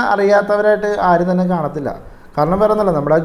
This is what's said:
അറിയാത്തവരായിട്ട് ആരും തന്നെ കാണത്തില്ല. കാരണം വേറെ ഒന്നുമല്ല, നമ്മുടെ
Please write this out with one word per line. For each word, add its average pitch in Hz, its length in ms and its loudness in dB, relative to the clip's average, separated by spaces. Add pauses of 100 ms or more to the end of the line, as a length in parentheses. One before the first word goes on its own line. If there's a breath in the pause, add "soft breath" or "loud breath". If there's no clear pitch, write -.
(140)
അറിയാത്തവരായിട്ട് 208 760 2 (200)
ആരും 175 220 2
തന്നെ 180 220 0
കാണത്തില്ല. 143 380 -6 (460 loud breath)
കാരണം 165 260 0
വേറെ 214 120 2
ഒന്നുമല്ല, 196 220 0
നമ്മുടെ 147 260 0